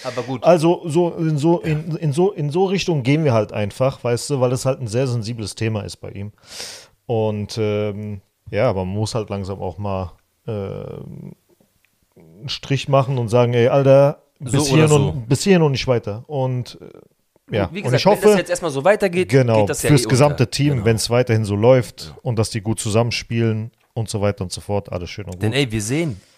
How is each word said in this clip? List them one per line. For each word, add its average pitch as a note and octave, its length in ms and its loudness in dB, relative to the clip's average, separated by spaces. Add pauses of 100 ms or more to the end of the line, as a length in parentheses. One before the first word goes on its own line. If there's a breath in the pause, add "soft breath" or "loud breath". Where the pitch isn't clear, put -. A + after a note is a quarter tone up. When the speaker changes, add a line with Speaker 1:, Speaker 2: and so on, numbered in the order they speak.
Speaker 1:
Aber B2 200 -6
gut. B2 200 -6
Speaker 2:
also E3+ 460 4
so E3 240 0
in D#3 240 -2
so, E3 240 2
Speaker 1:
Ja. E3+ 80 -8
Speaker 2:
in, D#3 280 -4
in D#3 140 -2
so, F3 200 2
in D3 180 -4
so F3+ 160 0
Richtung F3+ 380 -2
gehen D3 200 2
wir C3+ 100 2
halt G#2+ 200 0
einfach, G#2+ 500 -4
weißt A#2+ 280 -2
du, C#3 100 -2
weil B2 80 2
das B2+ 160 -2
halt C3 160 -2
ein B2 60 -6
sehr A#2+ 180 -2
sensibles A#2 480 -6
Thema A2 280 -4
ist - 160 -12
bei G2 120 -16
ihm. G2+ 220 -12 (760 loud breath)
Und, G#2+ 540 -2
ähm, G#2 640 -4 (280)
ja, A2+ 220 0
aber F#2 140 -2
man F#2+ 100 -6
muss G#2+ 180 -4
halt A2 160 -6
langsam G2 320 -8
auch F#2 160 -8
mal, F#2+ 360 -6 (340)
ähm, G1+ 840 -10 (840)
einen F2+ 320 -18
Strich - 400 -8
machen C3+ 300 0
und A#2 100 -4
sagen, A#2+ 240 2
ey, A#2+ 140 4
Alter, C#3 560 4 (160)
Speaker 1:
So C#3 60 -12 (120)
Speaker 2:
bis C#3+ 40 2
Speaker 1:
oder C#3+ 100 -2
Speaker 2:
hierhin D#3 180 6
Speaker 1:
so. D3+ 60 6 (140)
Speaker 2:
und, B2 200 -6
bis C#3 140 0
hierhin F#3 180 6
und D3 120 4
nicht - 140 -4
weiter. A2+ 400 -2
Und, B2+ 540 -4
äh, - 760 -14
ja, G2+ 100 0
Speaker 1:
Gut, D3 100 -6
wie - 40 -10
Speaker 2:
und - 40 -6
Speaker 1:
gesagt, C3 180 2
Speaker 2:
ich - 60 -2
hoffe, G3 160 6
Speaker 1:
wenn G#3 80 8
das G3+ 80 6
jetzt E3+ 100 -4
erstmal F3 220 -2
so C3+ 120 -2
weitergeht, F#3 460 2
Speaker 2:
genau, A#2+ 320 4
Speaker 1:
geht G2+ 80 2
das D3 140 -4
ja - 60 2
Speaker 2:
fürs C#3+ 160 6
Speaker 1:
eh A2 40 -2
Speaker 2:
gesamte C#3 340 4
Speaker 1:
unter. - 80 0
Speaker 2:
Team, C#3+ 220 2
Speaker 1:
Genau. A2+ 120 -2
Speaker 2:
wenn's A2+ 260 2
weiterhin A#2 340 2
so G2+ 100 -2
läuft A#2 500 2 (100)
Speaker 1:
Ja. - 80 -20
Speaker 2:
und A2+ 160 -2
dass A2 100 0
die A2 120 -6
gut G#2+ 180 -4
zusammenspielen A2+ 920 -2 (220)
und A2+ 160 -6
so G#2 120 -4
weiter G2+ 240 0
und F2 80 -8
so - 80 -10
fort, G2+ 300 -6
alles F2+ 180 -8
schön - 160 -14
und F2+ 80 -12
gut. F2+ 100 -16
Speaker 1:
Denn A2 100 0
ey, C3+ 180 0
wir A2 100 -2
sehen, B2+ 400 -4 (160)